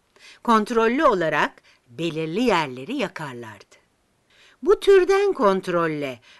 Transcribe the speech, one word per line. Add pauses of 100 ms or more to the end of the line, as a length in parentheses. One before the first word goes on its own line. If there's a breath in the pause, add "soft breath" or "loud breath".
(440 loud breath)
Kontrollü
olarak (280 soft breath)
belirli
yerleri
yakarlardı. (880 soft breath)
Bu
türden
kontrolle (200 soft breath)